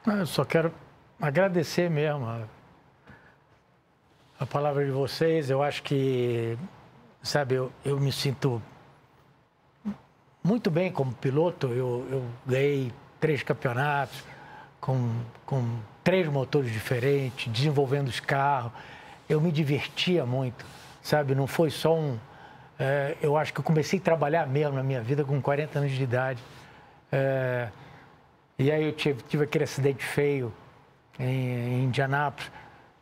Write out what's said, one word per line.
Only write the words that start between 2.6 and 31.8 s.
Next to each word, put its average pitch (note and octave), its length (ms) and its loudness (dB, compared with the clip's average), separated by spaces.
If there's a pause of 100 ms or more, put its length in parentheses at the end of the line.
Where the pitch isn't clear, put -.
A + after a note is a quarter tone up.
a C3+ 60 -4
palavra C#3+ 400 0
de C#3 60 -2
vocês. C#3 580 0
Eu C3+ 140 2
acho - 180 -2
que, B2 720 0 (680)
sabe, C#3 320 0
eu, B2+ 160 -2 (120)
eu C#3 160 0
me C#3 120 2
sinto B2 500 0 (1800)
muito G#3 260 2
bem F3 220 2
como C3 240 -2
piloto. D3+ 540 0
Eu, B2 420 -2
eu C3 120 -4 (220)
ganhei C3+ 480 2 (260)
três D#3 220 2
campeonatos C3+ 800 -2 (560)
com, B2+ 320 0 (360)
com A#2 320 -2 (240)
três F3+ 260 4
motores C3+ 420 0
diferentes, B2 800 -2
desenvolvendo C#3 560 2
os - 140 -6
carros. C#3 500 0 (560)
Eu D#3 140 2
me F3 100 2
divertia D3 720 0
muito, B2+ 400 -2 (360)
sabe? C#3+ 340 2
Não C3+ 120 2
foi D#3+ 220 2
só D#3 240 2
um, D3 240 0 (600)
é, C#3 420 0
eu D3 140 4
acho D3+ 180 0
que - 60 -6
eu C#3 40 -2
comecei D#3 360 2
a - 20 -10
trabalhar D#3 460 2
mesmo C#3+ 280 0
na C3+ 80 -2
minha C3+ 180 -2
vida C#3 240 0
com C3+ 160 -2
quarenta C#3+ 380 0
anos C#3+ 120 0
de C3 100 -2
idade. B2+ 400 -2 (680)
É, C3 560 0 (880)
e C3+ 140 4
aí D#3 140 2
eu D3 80 0
tive, C#3+ 300 0
tive D3+ 200 2
aquele D3 220 2
acidente C3+ 400 0
feio C#3 480 0 (680)
em, B2+ 60 -2
em B2+ 580 0